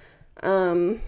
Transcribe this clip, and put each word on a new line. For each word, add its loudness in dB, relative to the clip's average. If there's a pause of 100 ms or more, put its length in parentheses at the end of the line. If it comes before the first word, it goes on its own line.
(440)
Um, 0